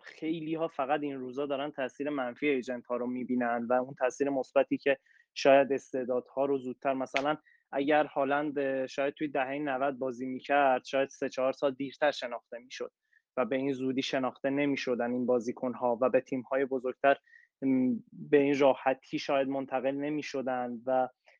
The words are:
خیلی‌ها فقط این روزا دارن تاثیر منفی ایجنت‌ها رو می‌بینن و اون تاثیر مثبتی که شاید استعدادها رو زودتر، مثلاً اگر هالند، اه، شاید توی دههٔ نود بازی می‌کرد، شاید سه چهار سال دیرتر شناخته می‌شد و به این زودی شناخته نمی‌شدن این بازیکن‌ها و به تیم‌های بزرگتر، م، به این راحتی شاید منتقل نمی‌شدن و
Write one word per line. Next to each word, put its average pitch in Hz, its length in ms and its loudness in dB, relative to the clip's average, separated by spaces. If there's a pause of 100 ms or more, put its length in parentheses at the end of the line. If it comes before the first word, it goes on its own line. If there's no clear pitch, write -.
خیلی‌ها 160 640 -4
فقط 143 340 -2
این 143 140 -4
روزا 127 300 -6
دارن 139 240 -4
تاثیر 139 400 -4
منفی 131 380 -2
ایجنت‌ها 123 480 -2
رو 120 100 -2
می‌بینن 123 600 -2
و 120 60 0
اون 127 220 0
تاثیر 135 360 0
مثبتی 135 480 0
که 139 200 2 (360)
شاید 135 380 6
استعدادها 127 720 -2
رو 139 140 0
زودتر، 127 360 -4
مثلاً 139 420 -2 (360)
اگر 147 320 4
هالند، 143 540 -2
اه، 135 280 -2
شاید 139 280 -2
توی 156 140 -4
دههٔ 135 300 -2
نود 139 400 -2
بازی 131 280 -6
می‌کرد، 131 580 2
شاید 135 240 0
سه - 200 -6
چهار 131 240 0
سال 139 220 0
دیرتر 139 360 -2
شناخته 120 480 -8
می‌شد 123 340 -12 (440)
و 127 80 2
به 127 120 -2
این 139 160 0
زودی 131 300 -2
شناخته 131 480 -2
نمی‌شدن 127 600 0
این 123 140 -2
بازیکن‌ها 120 760 0
و 127 100 4
به 127 100 4
تیم‌های 135 440 -2
بزرگتر، 131 520 0 (460)
م، 131 320 2 (180)
به 151 240 0
این 143 220 4
راحتی 135 600 2
شاید 139 300 0
منتقل 135 420 -2
نمی‌شدن 131 960 -4
و 127 220 2 (320)